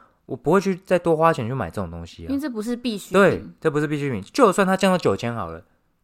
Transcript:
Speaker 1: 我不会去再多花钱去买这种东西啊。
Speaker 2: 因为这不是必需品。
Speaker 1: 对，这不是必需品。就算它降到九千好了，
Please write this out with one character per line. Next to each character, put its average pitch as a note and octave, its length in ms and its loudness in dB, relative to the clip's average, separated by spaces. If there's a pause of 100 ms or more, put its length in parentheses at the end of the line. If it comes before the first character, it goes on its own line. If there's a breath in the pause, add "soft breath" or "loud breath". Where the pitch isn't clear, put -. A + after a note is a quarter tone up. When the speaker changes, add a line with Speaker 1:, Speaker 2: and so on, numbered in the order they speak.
(280 soft breath)
Speaker 1:
我 - 80 -8
不 - 160 -2
会 F#3+ 100 4
去 F#3+ 140 -2
再 F3+ 240 0
多 E3 180 2
花 E3 160 4
钱 A#2+ 140 -4
去 B2 60 -6
买 G2 180 -6
这 G#2 100 -8
种 E2+ 80 -6
东 E2+ 160 -12
西 E2 200 -18
啊。 - 40 -12
Speaker 2:
因 C4+ 60 -2
为 C#4 40 -2
这 D4+ 80 -6
不 A3+ 140 -8
是 A#3+ 140 -4
必 A#3+ 200 -6
需 - 160 -12
品。 F3+ 80 4
Speaker 1:
对， C#3+ 240 4 (160)
这 D#3+ 120 0
不 D3 80 -2
是 D3+ 80 -2
必 D3 100 -4
需 C#3+ 140 -4
品。 G2+ 100 -6
就 A3+ 300 4
算 F#3+ 160 2
它 F#3+ 100 0
降 F#3+ 140 2
到 F#3 60 2
九 A#2 180 2
千 A#2 180 -6
好 G2 160 -8
了， E2 140 -14 (400)